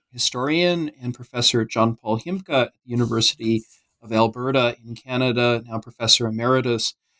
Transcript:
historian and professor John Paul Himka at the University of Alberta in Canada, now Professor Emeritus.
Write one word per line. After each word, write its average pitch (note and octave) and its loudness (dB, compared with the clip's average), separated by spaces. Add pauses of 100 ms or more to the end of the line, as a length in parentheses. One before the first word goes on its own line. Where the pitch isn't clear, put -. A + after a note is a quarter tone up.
(120)
historian D#3 0 (100)
and B2 -6
professor A#2+ 0
John A2+ 2
Paul A2+ -2
Himka F#3 -6 (180)
at - -16
the - -18
University A2+ 0 (400)
of A2 -10
Alberta A#2+ 2 (100)
in A#2 -10
Canada, A#2+ 0
now A2+ -6
Professor A#2 0
Emeritus. A#2+ 0 (260)